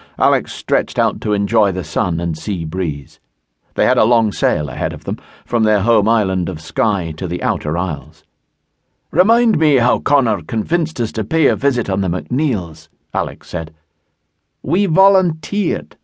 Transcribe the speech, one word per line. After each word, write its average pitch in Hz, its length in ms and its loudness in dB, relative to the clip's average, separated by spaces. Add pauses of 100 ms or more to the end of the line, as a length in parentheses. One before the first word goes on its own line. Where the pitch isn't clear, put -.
(180)
Alex 135 340 0
stretched - 460 -2
out 110 220 0
to 104 140 0
enjoy 101 360 2
the 87 140 -4
sun 92 340 -2
and 85 180 -2
sea 90 280 -6
breeze. 78 560 -6 (560)
They 107 100 2
had 127 120 2
a 113 60 4
long 113 260 2
sail 98 380 -2
ahead 78 240 -4
of 85 100 -10
them, 104 160 -6 (260)
from 113 200 0
their 107 160 4
home 107 280 2
island 95 400 0
of 82 120 -6
Skye 101 560 -2
to 95 100 -4
the 87 160 -4
outer 82 340 -2
isles. 78 460 -6 (880)
"Remind 220 480 2
me 151 200 4
how 117 200 2
Connor 117 440 0
convinced 143 580 -2
us 113 100 0
to 110 140 -4
pay 156 240 2
a 113 80 2
visit 120 340 0
on 98 100 0
the 95 80 0
MacNeills," 92 800 -4 (240)
Alex 80 360 -6
said. 82 260 -6 (880)
"We 196 240 0
volunteered," 185 1160 2